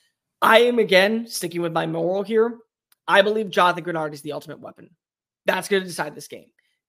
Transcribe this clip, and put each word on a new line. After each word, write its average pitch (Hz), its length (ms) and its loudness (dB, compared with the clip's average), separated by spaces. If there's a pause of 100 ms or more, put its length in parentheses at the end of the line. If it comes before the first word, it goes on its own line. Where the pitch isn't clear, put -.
(420)
I 220 180 6
am, 240 180 2
again, 214 480 2
sticking 170 340 -8
with 170 120 -4
my 165 140 -2
moral 170 360 -4
here. 226 380 0 (460)
I 185 140 6
believe 214 300 2
Jonathan 175 340 2
Grenard 156 300 -6
is 143 80 -18
the 151 100 -10
ultimate 139 280 -12
weapon. - 280 -20 (560)
That's 185 240 -2
gonna 190 160 0
decide 160 300 -10
this 143 140 -18
game. 101 220 -20 (380)